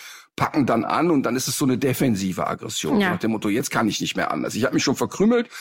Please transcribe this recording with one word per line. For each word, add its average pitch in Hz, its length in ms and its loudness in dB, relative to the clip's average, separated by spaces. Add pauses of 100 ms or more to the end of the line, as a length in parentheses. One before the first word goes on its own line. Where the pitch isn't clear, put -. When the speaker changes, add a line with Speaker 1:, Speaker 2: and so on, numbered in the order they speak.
(360)
Speaker 1:
packen 143 280 0
dann 117 200 2
an 147 260 0
und 139 140 2
dann 113 100 -2
ist 131 140 -4
es 131 100 -4
so 147 60 0
eine 131 140 2
defensive 101 680 0
Aggression. - 540 -2
Speaker 2:
Ja. 190 100 2
Speaker 1:
Nach 175 80 -2
dem 110 140 0
Motto, 107 160 -2
jetzt 110 220 0
kann 113 180 2
ich - 120 -2
nicht - 160 -4
mehr 90 140 0
anders. 64 240 -4
Ich 107 100 0
habe 131 100 0
mich 160 100 2
schon 135 120 2
verkrümmelt, 226 520 2 (120)